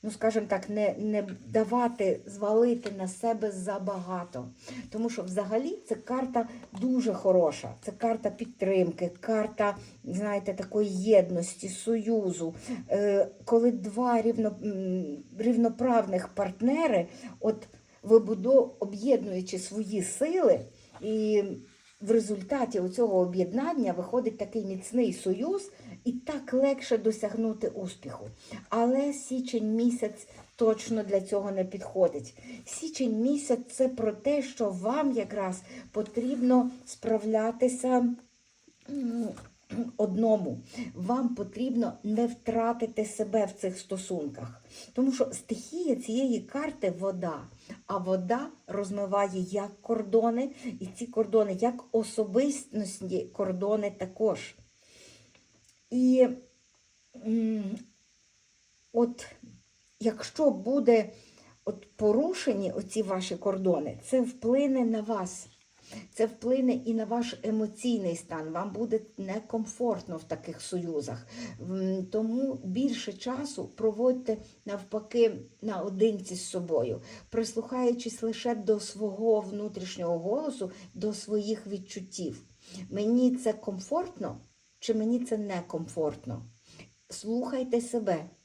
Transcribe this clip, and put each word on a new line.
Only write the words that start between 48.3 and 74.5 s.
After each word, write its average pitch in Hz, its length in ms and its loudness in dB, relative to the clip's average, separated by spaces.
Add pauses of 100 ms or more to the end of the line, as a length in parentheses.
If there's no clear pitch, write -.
розмиває 202 720 0
як 202 420 -4
кордони, 226 680 2 (300)
і 190 60 -8
ці 233 200 -10
кордони, 208 540 2
як 240 320 0
особистісні 214 1300 -2
кордони 202 760 0
також. 190 560 -2 (1400)
І, 254 360 8 (1000)
м, 220 520 0 (1120)
от 240 340 2 (720)
якщо 226 500 2
буде 220 640 4 (520)
от - 320 -10
порушені 220 760 2
оці 202 300 -4
ваші 185 340 -2
кордони, 185 680 0
це 254 160 2
вплине 254 640 2
на 220 160 2
вас. 208 480 -6 (680)
Це 220 120 2
вплине 254 460 2
і 226 220 0
на 220 100 0
ваш 233 380 -2
емоційний 214 720 0
стан. 160 340 -8
Вам 185 220 -4
буде 220 280 -2 (180)
некомфортно 214 1000 -4
в 160 80 -12
таких - 360 -8
союзах. 156 640 -6 (340)
М, 190 460 -4
тому 226 580 -2
більше 226 480 -2
часу 262 640 -6
проводьте, 220 600 2 (280)